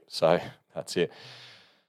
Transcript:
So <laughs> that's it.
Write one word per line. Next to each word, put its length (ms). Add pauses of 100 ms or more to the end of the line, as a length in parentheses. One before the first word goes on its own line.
So 320 (180)
<laughs> 180
that's 220
it. 140 (760)